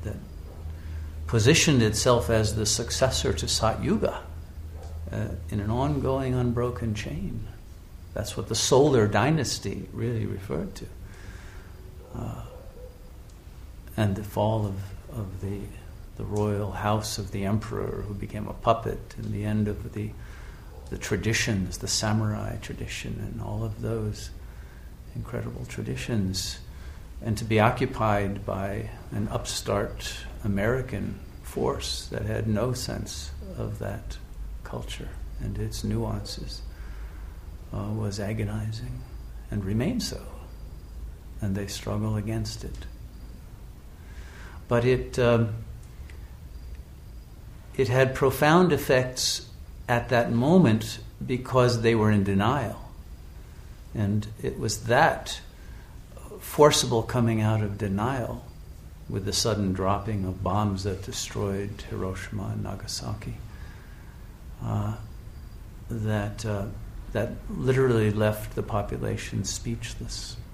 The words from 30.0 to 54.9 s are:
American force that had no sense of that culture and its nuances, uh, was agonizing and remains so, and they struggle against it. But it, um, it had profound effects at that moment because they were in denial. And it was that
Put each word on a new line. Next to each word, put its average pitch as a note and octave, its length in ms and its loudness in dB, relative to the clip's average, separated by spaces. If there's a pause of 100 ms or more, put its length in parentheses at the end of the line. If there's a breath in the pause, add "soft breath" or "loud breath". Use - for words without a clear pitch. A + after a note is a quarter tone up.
American G#2 760 0 (240)
force - 640 -2
that A2+ 160 -2
had G#2+ 240 0
no A2 260 2
sense - 580 -6 (260)
of G#2+ 220 -4
that G#2 380 -6 (460)
culture - 460 -8 (300)
and G#2 180 -4
its G#2+ 260 -4
nuances, G#2+ 800 -2 (1120 loud breath)
uh, G#2 180 -4
was G#2+ 280 -2
agonizing A2 840 -2 (480)
and G2+ 160 -2
remains B2 420 2
so, - 140 -6 (1200)
and G2 140 0
they G2 120 -2
struggle G#2 500 0
against A2 460 -2
it. - 220 -8 (1800 loud breath)
But A#2+ 180 4
it, B2+ 320 4
um, A#2 380 6 (2250 loud breath)
it G3+ 120 4
had C3 260 6
profound D3+ 580 8
effects - 760 2 (400)
at A#2+ 220 2
that A#2+ 220 4
moment B2 680 8 (260)
because B2 560 6
they A2+ 140 8
were G#2+ 160 8
in G#2 120 8
denial. G2+ 560 4 (1120 loud breath)
And G#2+ 340 2 (140)
it - 180 -2
was A2+ 260 -2
that C3 560 4 (1000 loud breath)